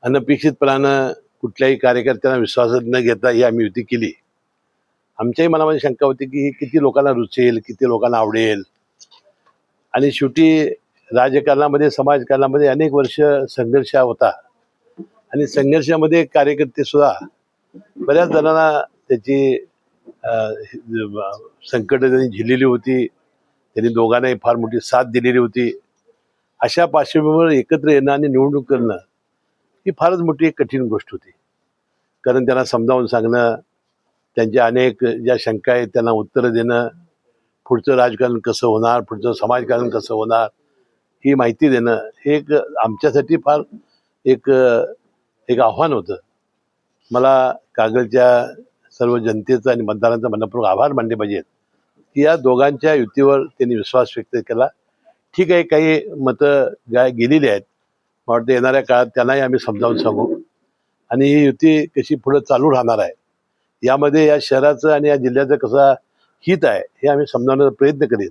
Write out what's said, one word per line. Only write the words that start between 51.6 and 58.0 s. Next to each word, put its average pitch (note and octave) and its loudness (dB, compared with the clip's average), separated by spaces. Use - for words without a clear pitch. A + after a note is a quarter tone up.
की - -4
या D#3 4
दोघांच्या C#3 0
युतीवर C#3 2
त्यांनी A#2+ -4
विश्वास A#2+ -2
व्यक्त A#2 -8
केला. B2 0
ठीक F3+ 2
आहे, F3 4
काही D#3 2
मतं C#3+ 0
गा-, B2+ 2
गेलेली B2+ 2
आहेत, G2+ 0